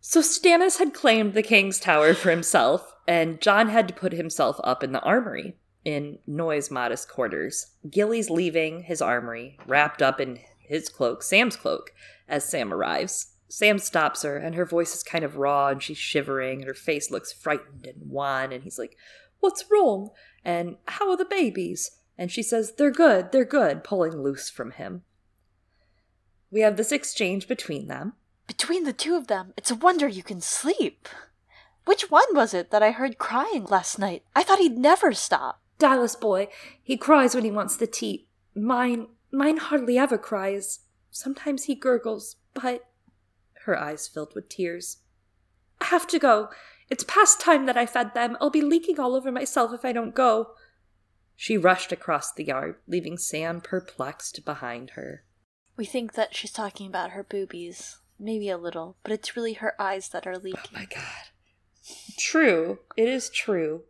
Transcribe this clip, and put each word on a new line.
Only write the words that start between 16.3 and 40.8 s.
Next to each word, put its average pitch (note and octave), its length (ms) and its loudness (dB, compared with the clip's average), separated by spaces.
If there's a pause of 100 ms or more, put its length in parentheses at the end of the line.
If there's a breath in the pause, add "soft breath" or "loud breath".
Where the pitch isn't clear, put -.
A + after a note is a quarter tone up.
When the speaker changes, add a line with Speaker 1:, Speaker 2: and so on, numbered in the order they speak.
Speaker 1:
and C3 80 -12
her C3+ 80 -8
face D3 360 -4
looks - 220 -8
frightened - 540 -6
and C#3 220 -18
wan, C3+ 440 -4
and B2+ 100 -12
he's F#3 160 -16
like, - 160 -10 (440 soft breath)
"What's F#4 320 0
wrong? A3+ 400 4 (340 soft breath)
And F3 320 -4 (100)
how - 220 -4
are F#4 80 2
the F4+ 80 0
babies?" G3 680 -2 (260)
And F3+ 140 -6
she A#3 120 -6
says, A3 340 -2
"They're C#4+ 140 6
good, G#3+ 400 6
they're C4 140 6
good," F#3 380 2
pulling E3 380 -2
loose C#3 280 -4
from B2 220 -10
him. F#2+ 320 -12 (1500)
We G#3 100 2
have G#3 160 4
this A3 140 0
exchange G3 560 -2
between E3 400 -6
them. D3 260 -8 (340)
Speaker 2:
"Between - 360 -2
the C#4 100 -4
two E4 220 -2
of C#4+ 120 -4
them, F#3+ 300 -4
it's - 140 -4
a A#3+ 40 -2
wonder D4+ 320 2
you F#3 160 -6
can F3+ 180 -10
sleep. - 640 -4 (800 soft breath)
Which G4+ 260 2
one D#4+ 220 8
was C#4+ 200 2
it F3 180 -4
that G#3 120 6
I G#3+ 80 6
heard A#3+ 260 -4
crying C4+ 480 -4
last F#3 340 0
night? F#3+ 240 -4 (120)
I E4 80 4
thought F#4+ 160 6
he'd D4 180 6
never D4+ 360 6
stop." C3+ 480 -2 (160)
Speaker 1:
"Dallas C4 380 4
boy, G3+ 340 0 (340 loud breath)
he C4 140 -2
cries C4+ 380 6
when B3 100 0
he G#3+ 60 -2
wants G3+ 260 -2
the A3+ 100 -2
tea. - 400 -8 (280)
Mine, A#3+ 520 0 (240)
mine C#4+ 260 2
hardly B3+ 400 0
ever B3+ 200 4
cries. G3 600 -4 (320)